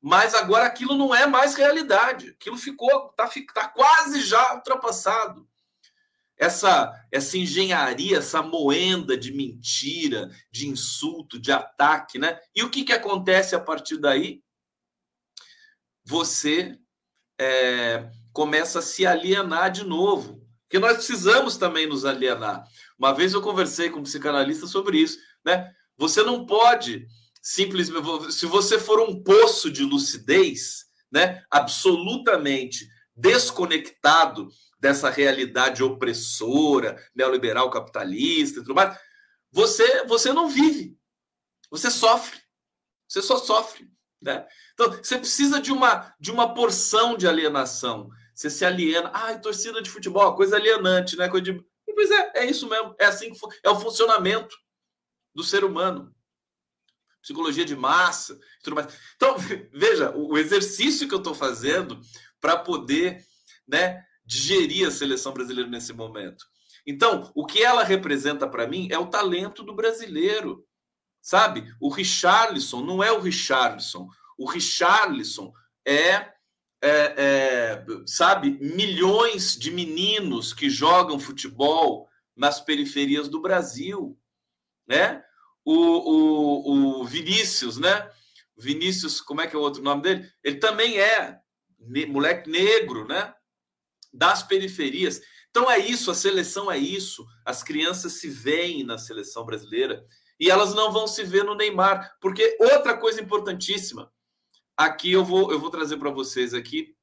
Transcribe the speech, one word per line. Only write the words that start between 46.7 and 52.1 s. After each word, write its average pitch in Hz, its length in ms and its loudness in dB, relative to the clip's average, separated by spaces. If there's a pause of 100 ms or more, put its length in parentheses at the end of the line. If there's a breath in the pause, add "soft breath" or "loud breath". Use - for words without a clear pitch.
de 180 100 0
alienação. 139 840 -2 (240 soft breath)
Você 151 160 -8
se 160 140 -4
aliena. 170 500 0
"Ai, 220 260 -6
torcida 220 400 -6
de 196 80 -12
futebol, 202 480 2
coisa 196 200 4
alienante, 185 600 2
né? 180 140 -2
Coisa 185 140 0
de", 185 200 -8 (220)
pois 415 240 2